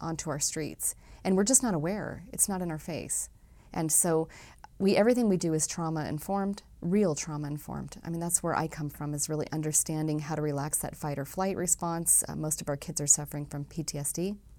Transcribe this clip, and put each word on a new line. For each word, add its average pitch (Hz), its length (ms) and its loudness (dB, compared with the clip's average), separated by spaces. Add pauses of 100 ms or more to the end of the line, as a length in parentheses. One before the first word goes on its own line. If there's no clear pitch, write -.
onto 160 300 -4
our 143 100 -2
streets. - 540 -4 (280)
And 185 140 4
we're 196 80 6
just 254 180 6
not 220 120 2
aware. 170 580 -2
It's - 160 2
not 190 140 -2
in 175 80 -2
our 156 80 -4
face. - 500 -6 (420)
And 160 220 0
so 160 360 4 (500)
we, 196 180 6
everything 233 320 6
we 185 80 6
do 165 160 2
is 156 140 2
trauma-informed, 170 960 -2 (180)
real 180 340 4
trauma-informed. 147 880 -6
I - 60 -8
mean, 165 120 -2
that's 175 220 0
where 170 140 2
I 160 100 2
come 156 220 -6
from, 147 240 -6
is 147 160 -2
really 151 240 -2
understanding 156 680 0
how 151 160 -4
to 151 60 0
relax 143 360 -2
that - 180 -6
fight 143 220 -4
or 139 60 -4
flight 190 320 -2
response. 170 720 2
Uh, 165 60 -6
most 156 280 -2
of - 60 -8
our 143 80 -2
kids 151 240 -6
are 147 60 -4
suffering 147 400 2
from 143 180 -8
P - 180 -8
T 147 160 -6
S 143 140 -4
D. 196 240 -2 (220)